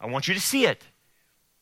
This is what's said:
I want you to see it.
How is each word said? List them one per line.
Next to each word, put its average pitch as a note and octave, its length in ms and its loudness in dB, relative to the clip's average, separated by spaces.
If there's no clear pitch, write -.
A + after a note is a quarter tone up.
I A2 60 -12
want C3 200 -4
you F#3+ 80 0
to G3 60 -4
see C4 260 2
it. C3+ 160 0